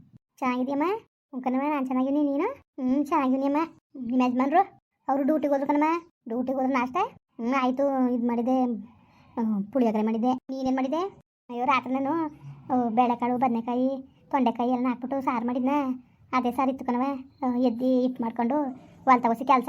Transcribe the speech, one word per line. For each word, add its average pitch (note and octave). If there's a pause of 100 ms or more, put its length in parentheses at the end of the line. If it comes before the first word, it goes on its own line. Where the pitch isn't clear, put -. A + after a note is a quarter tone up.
(400)
ಚೆನ್ನಾಗಿದ್ಯಮ್ಮ? B3+
ಹ್ಞೂ F4+
ಕಣವ್ವ, B3+
ನಾನ್ C#4+
ಚೆನ್ನಾಗಿದ್ದೀನಿ, C#4
ನೀನು? C#4+ (360)
ಹ್ಮ್, C4+
ಚೆನ್ನಾಗಿದ್ದೀನಮ್ಮ. C#4 (500)
ನಿಮ್ B3+
ಯಜಮಾನ್ರು? C#4 (260)
ಅವ್ರು C#4
ಡ್ಯೂಟಿಗೆ C#4+
ಹೋದ್ರು C#4
ಕಣಮ್ಮ. D4 (420)
ಡ್ಯೂಟಿಗೆ B3+
ಹೋದ್ರು C4
ನಾಷ್ಟ? C4 (400)
ಹ್ಮ್, A#3+
ಆಯ್ತು. C4
ಇದ್ A#3
ಮಾಡಿದ್ದೆ, A#3+
ಹ್ಮ್, A3 (100)
ಪುಳಿಯೋಗರೆ A3
ಮಾಡಿದ್ದೆ. A3+
ನೀನೇನ್ C4
ಮಾಡಿದ್ದೆ? C4+ (480)
ಅಯ್ಯೋ, B3
ರಾತ್ರಿ B3+
ನಾನು, C#4 (600)
ಆ, B3
ಬೇಳೆಕಾಳು, A#3+
ಬದನೆಕಾಯಿ, B3+ (200)
ತೊಂಡೆಕಾಯಿ A#3+
ಎಲ್ಲ B3
ಹಾಕ್ಬಿಟ್ಟು C4
ಸಾರು B3
ಮಾಡಿದ್ನ. B3 (640)
ಅದೇ B3
ಸಾರು C4+
ಇತ್ತು C4+
ಕಣವ್ವ. B3 (400)
ಆ, B3
ಎದ್ದಿ B3+
ಹಿಟ್ B3+
ಮಾಡ್ಕೊಂಡು A#3 (400)
ಹೊಲ B3
ತಗೋಸಿ A#3+
ಕೆಲ್ಸ B3+